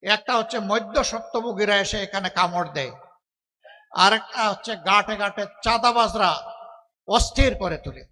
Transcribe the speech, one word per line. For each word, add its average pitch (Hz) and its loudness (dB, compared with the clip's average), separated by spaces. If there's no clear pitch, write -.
একটা 208 0
হচ্ছে 226 -2
মধ্যস্বত্বভোগীরা 220 -2
এসে 196 0
এখানে 196 -4
কামড় 175 0
দেয়, 135 -6
আর 190 6
একটা 220 -4
হচ্ছে 202 -6
ঘাটে 202 4
ঘাটে 202 -4
চাঁদাবাজরা 226 2
অস্থির 240 2
করে 170 -4
তোলে। 131 -14